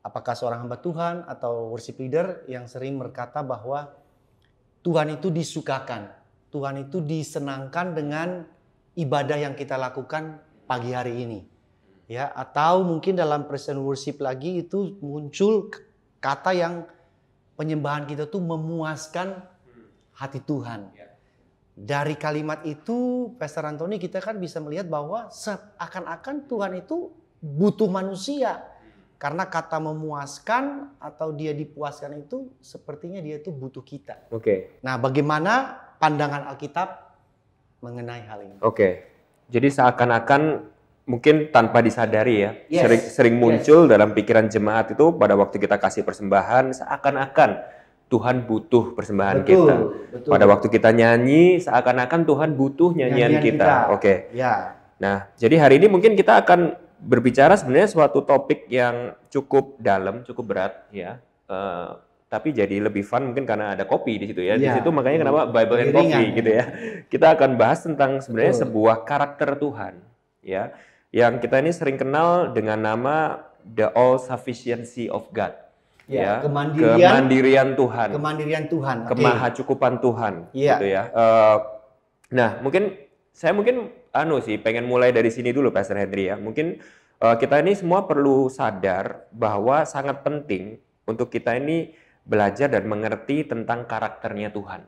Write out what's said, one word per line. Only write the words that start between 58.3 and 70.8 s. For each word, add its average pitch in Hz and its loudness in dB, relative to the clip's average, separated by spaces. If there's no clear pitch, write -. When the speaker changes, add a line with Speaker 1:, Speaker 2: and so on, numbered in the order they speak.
Speaker 2:
yang 120 -2
cukup 135 0
dalam, 101 0
cukup 123 -10
berat 98 -4
ya. 104 -12
Eh, 95 -8
tapi 110 -4
jadi 101 0
lebih 101 -2
fun 123 -4
mungkin 127 -6
karena 107 -4
ada 95 -6
kopi 123 -2
di 101 -6
situ 104 -8
ya. 90 0
Di 131 2
Speaker 1:
Ya, 123 0
Speaker 2:
situ 117 -2
makanya 147 0
Speaker 1:
jadi 156 0
Speaker 2:
kenapa 147 2
Bible 117 2
and 120 2
Speaker 1:
lebih 139 2
Speaker 2:
Coffee 165 2
Speaker 1:
ringan. 104 0
Speaker 2:
gitu 113 0
ya. 120 2
Kita 165 2
akan 139 4
bahas 127 2
tentang 139 -2
sebenarnya 123 0
Speaker 1:
Betul. 117 -2
Speaker 2:
sebuah 110 2
karakter 143 -2
Tuhan 107 -8
ya. 95 -6